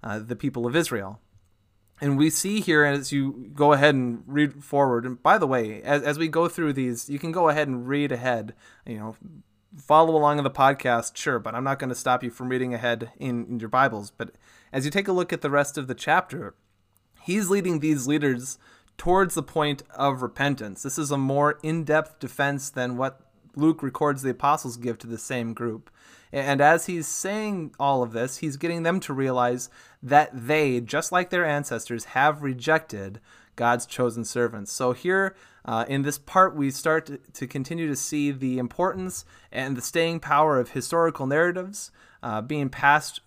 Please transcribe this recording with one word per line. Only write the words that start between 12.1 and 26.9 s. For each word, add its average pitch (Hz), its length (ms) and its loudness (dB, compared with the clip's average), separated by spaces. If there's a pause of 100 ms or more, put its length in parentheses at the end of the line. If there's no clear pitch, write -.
you 123 60 -4
from 127 200 -8
reading 127 240 -2
ahead 117 440 -4
in, 123 280 -4
in 120 160 -6
your 110 80 -8
Bibles. 117 420 0
But 107 200 -10 (420)
as 139 100 -2
you 151 80 -2
take 196 160 -2
a 190 60 2
look 180 180 0
at 165 100 -4
the 147 80 -2
rest 143 280 0
of 135 100 -8
the 127 80 -6
chapter, 147 580 -2 (680)
he's 190 260 0
leading 180 300 2
these 147 260 0
leaders 135 540 0 (380)
towards 185 360 4
the 156 100 -4
point 147 380 -2 (140)
of 131 260 0
repentance. 120 600 -4
This 135 160 -6
is 143 100 -4
a 143 80 0
more 139 460 2
in-depth 156 560 -2
defense 139 500 -4
than 123 280 -4
what 131 240 -4 (340)
Luke 156 260 2
records 139 400 0
the 135 100 -2
apostles 139 440 0
give 120 220 -6
to - 100 -16
the 117 100 -8
same 117 360 -6
group. 113 360 -8 (440)
And 139 260 0
as 160 280 6
he's 170 200 -4